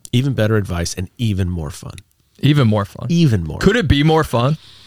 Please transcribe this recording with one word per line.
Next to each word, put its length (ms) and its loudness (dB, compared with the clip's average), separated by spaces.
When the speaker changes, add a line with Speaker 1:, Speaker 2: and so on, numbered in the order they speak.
Speaker 1:
Even 220 0
better 220 0
advice 380 -4
and 240 -8
even 320 -2
more 200 -6
fun. 240 -14
Speaker 2:
Even 300 4
more 160 0
fun. 240 -10
Speaker 1:
Even 340 2
more. 160 -8
Speaker 2:
Could 160 4
it 140 0
be 160 4
more 180 4
fun? 340 -2